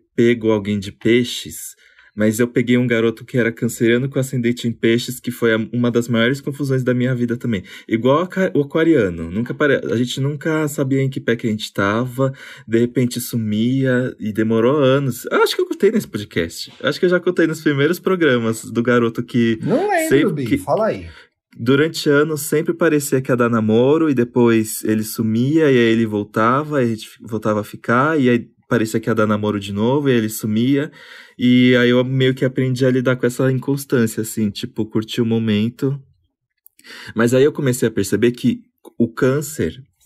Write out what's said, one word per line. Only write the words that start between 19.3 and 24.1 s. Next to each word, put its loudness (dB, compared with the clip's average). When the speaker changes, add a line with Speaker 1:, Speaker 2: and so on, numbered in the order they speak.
Speaker 2:
Não 0
lembro, 0
Speaker 1:
sempre 2
Speaker 2:
Bi. -6
Speaker 1:
que 0
Speaker 2:
Fala -2
aí. -4
Speaker 1:
durante 0
anos 2
sempre -2
parecia 0
que -8
ia 2
dar 2
namoro 2
e 2